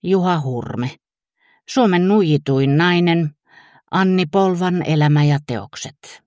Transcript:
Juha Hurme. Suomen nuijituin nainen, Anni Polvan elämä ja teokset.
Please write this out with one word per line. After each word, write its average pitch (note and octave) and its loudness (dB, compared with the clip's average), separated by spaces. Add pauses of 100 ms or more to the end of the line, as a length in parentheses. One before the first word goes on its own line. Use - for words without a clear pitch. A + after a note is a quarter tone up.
Juha F3+ 0
Hurme. A#2+ -6 (760)
Suomen F#3 2
nuijituin C#3+ 2
nainen, E3+ 2 (600)
Anni F#3 0
Polvan F3+ -2
elämä D3+ 2
ja D3 2
teokset. - -12